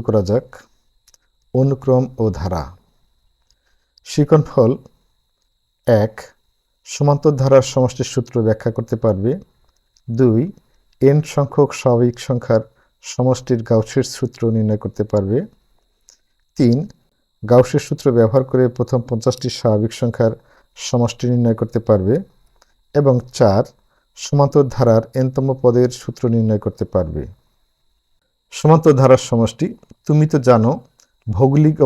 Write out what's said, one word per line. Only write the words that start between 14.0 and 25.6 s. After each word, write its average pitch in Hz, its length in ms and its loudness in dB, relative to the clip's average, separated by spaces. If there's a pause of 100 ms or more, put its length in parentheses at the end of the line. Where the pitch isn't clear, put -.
সূত্র - 240 -8 (140)
নির্ণয় 107 300 -2
করতে 101 180 -8 (100)
পারবে। 104 260 -2 (1160)
তিন, 120 200 2 (680)
গাউসের 123 460 2
সূত্র - 180 -8 (100)
ব্যবহার 117 340 2
করে 127 140 2 (120)
প্রথম 123 320 -4
পঞ্চাশটি 123 400 -4 (100)
স্বাভাবিক 110 420 -2
সংখ্যার - 320 -2 (440)
সমষ্টি - 560 -4
নির্ণয় 117 280 0
করতে 110 280 -4
পারবে। 104 260 2 (800)
এবং 143 200 2 (240)
চার, 107 240 2 (560)
সমান্তর 143 460 0 (100)
ধারার 113 280 2 (180)
এনতম 131 260 -2 (160)